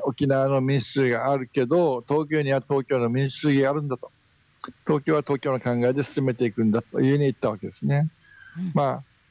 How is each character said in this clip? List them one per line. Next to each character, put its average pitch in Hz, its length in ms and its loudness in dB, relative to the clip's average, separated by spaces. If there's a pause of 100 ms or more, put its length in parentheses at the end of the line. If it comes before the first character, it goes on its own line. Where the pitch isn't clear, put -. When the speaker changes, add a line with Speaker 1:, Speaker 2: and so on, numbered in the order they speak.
Speaker 1:
沖 135 240 -2
縄 135 200 2
の 139 120 2
民 135 220 0
主 - 60 -10
主 135 200 0
義 123 40 2
が 120 200 0
あ 139 60 0
る 127 100 -8
け 131 180 0
ど、 139 420 2
東 147 200 0
京 156 140 0
に 139 100 0
は 135 100 2
東 135 240 -2
京 135 120 0
の 120 120 0
民 131 200 0
主 - 120 -12
主 151 120 2
義 135 100 4
が 135 60 2
あ 143 40 0
る 151 100 -4
ん 147 40 -6
だ」 131 100 -6
と。 - 140 -18 (720)
「東 151 180 0
京 160 120 0
は 147 60 2
東 139 180 -2
京 143 120 -2
の 127 80 0
考 120 160 -2 (120)
え 131 60 4
で 139 100 -2
進 135 220 -2
め 127 80 2
て 123 120 -2
い 110 60 0
く 113 140 0
ん 107 60 4
だ」 117 120 0
と - 160 -6
い 135 100 4
う - 20 4
ふ - 20 4
う 143 60 2
に 147 60 2
言 135 80 2
っ - 20 -14
た 117 160 -2
わ 107 80 -8
け 104 80 -10
で 95 40 -12
す - 140 -8
ね。 143 240 2 (480)
Speaker 2:
う 170 40 -8
ん。 180 120 -6
Speaker 1:
ま 143 180 0
あ、 131 120 -8 (280)